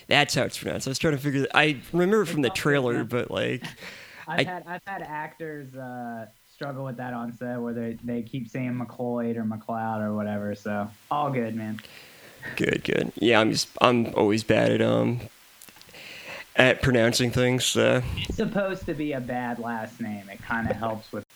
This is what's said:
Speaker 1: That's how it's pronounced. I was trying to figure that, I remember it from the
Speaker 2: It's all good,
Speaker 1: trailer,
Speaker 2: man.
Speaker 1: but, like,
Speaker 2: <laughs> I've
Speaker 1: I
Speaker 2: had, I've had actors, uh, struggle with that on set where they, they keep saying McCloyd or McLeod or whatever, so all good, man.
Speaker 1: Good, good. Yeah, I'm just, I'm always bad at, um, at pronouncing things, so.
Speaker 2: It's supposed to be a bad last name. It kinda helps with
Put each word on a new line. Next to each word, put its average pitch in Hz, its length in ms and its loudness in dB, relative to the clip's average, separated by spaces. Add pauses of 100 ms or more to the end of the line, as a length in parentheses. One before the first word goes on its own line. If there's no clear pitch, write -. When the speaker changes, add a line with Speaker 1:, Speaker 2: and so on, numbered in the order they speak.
Speaker 1:
That's 143 260 4
how 135 80 2
it's 98 160 -2
pronounced. 92 300 -4
I - 20 -4
was 135 80 -4
trying 160 160 2
to 131 80 -4
figure 139 200 0
that, - 140 0
I 147 240 4 (120)
remember 190 300 4
it 170 40 0
from 151 160 0
the 123 60 4
Speaker 2:
It's 110 100 -2
all - 60 -4
good, 156 40 4
Speaker 1:
trailer, 131 260 4
Speaker 2:
man. 123 120 0
Speaker 1:
but, 117 240 -2
like, 120 320 -2 (340)
Speaker 2:
<laughs> - 300 -18
I've 160 140 -2
Speaker 1:
I - 20 4
Speaker 2:
had, 175 240 -4
I've 175 180 -10
had 190 180 -8
actors, 151 760 -10
uh, 123 500 -10 (260)
struggle 135 320 -8
with 131 120 -8
that 123 180 -8
on 120 180 -6
set 123 280 -6
where 120 140 -4
they, 117 280 -4
they 120 200 -4
keep 117 260 -8
saying 127 240 -4
McCloyd 120 640 -4
or 113 80 -4
McLeod 110 600 -4
or 107 100 0
whatever, 104 420 -2
so 104 320 -4 (240)
all 147 180 0
good, 117 240 -2
man. 110 240 -6 (800)
Speaker 1:
Good, - 260 2
good. - 320 0
Yeah, 113 240 6
I'm 110 140 4
just, - 160 -2 (120)
I'm 117 360 6
always 107 260 4
bad 113 300 4
at, 113 100 4
um, 117 380 2 (1400)
at 127 260 6
pronouncing 120 480 4
things, 127 340 2
so. 117 380 4 (140)
Speaker 2:
It's - 180 -4
supposed 190 520 -2
to 170 80 -4
be 147 180 -4
a 135 80 -4
bad 123 400 -4
last 113 400 -8
name. 104 280 -8
It 101 160 -16
kinda 113 300 -2
helps 110 380 -6
with 104 120 -8 (120)